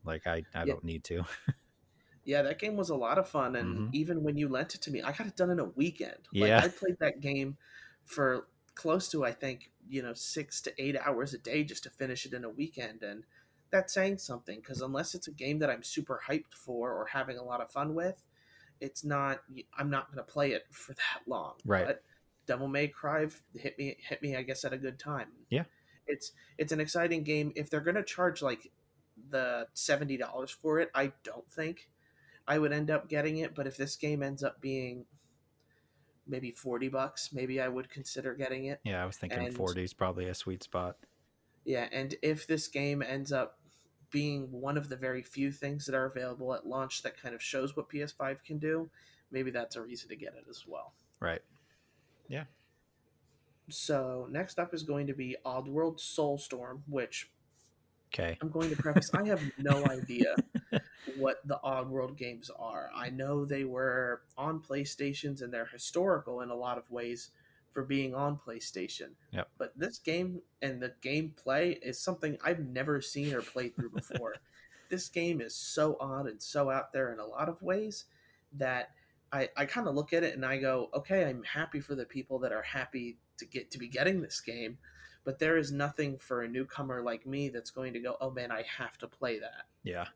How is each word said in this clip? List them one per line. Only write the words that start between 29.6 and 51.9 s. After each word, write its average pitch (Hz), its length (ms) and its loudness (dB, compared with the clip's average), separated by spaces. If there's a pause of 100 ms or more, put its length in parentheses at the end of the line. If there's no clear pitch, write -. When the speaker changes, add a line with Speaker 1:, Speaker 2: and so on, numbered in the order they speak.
Speaker 2:
seventy 143 440 2
dollars 127 340 -4
for 156 280 4
it, 165 140 2
I 139 200 4 (100)
don't 113 280 -12
think 160 380 -4 (580)
I 147 100 4
would 151 160 6
end 151 160 2
up 156 180 4
getting 151 300 2
it, 160 160 -4
but 139 140 -2
if 131 100 -6
this 139 180 -2
game 147 280 0
ends 139 200 -4
up - 160 -2
being 127 460 -4 (1200)
maybe 127 240 -4
forty 123 380 -2
bucks, 135 440 -2
maybe 131 300 -2
I 127 60 0
would 127 240 -4
consider 131 420 -6
getting 131 320 -2
it. 139 180 -4
Speaker 1:
Yeah, 92 200 0
I - 20 2
was 95 120 -4
thinking 98 280 -2
Speaker 2:
And 123 100 -4
Speaker 1:
forty 92 280 2
is 90 100 -2
probably 92 320 0
a 90 80 -2
sweet 92 300 -4
spot. 90 340 -2 (680)
Speaker 2:
Yeah, 123 280 0
and 135 320 -2
if 151 240 2
this 156 200 2
game 143 360 0
ends 135 280 -2
up 131 280 0 (500)
being 143 420 0
one 139 260 0
of 143 120 -2
the 135 60 -4
very 127 260 -2
few 139 300 0
things 143 340 -4
that 135 80 0
are 131 120 4
available 127 500 -4
at - 100 -8
launch 131 380 -2
that - 120 -4
kind 120 200 -8
of 113 80 -8
shows 139 320 0
what - 140 -4
P 147 120 -4
S 147 100 -4
five 135 320 -4
can 156 140 -6
do, 160 320 0 (400)
maybe 131 220 -2
that's 120 240 -4
a 120 80 -6
reason 117 260 -10
to 110 60 -8
get - 180 -10
it - 160 -18
as - 160 -16
well. - 300 -10 (240)
Speaker 1:
Right. 82 240 0 (840)